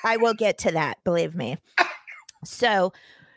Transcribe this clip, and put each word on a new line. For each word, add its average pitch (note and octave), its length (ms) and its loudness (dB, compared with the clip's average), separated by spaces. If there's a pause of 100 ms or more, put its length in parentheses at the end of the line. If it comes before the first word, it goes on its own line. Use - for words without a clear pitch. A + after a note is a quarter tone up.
I A3+ 120 2
will A3+ 180 2
get G#3+ 240 0
to F#3 140 0
that, D#3 300 -2
believe E3+ 320 0
me. B2+ 220 -6 (880)
So G3 480 2 (440)